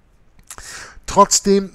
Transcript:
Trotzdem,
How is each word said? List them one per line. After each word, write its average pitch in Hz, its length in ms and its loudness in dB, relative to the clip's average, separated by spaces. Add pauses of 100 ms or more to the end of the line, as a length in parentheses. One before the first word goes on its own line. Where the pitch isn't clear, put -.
(1080)
Trotzdem, 196 680 2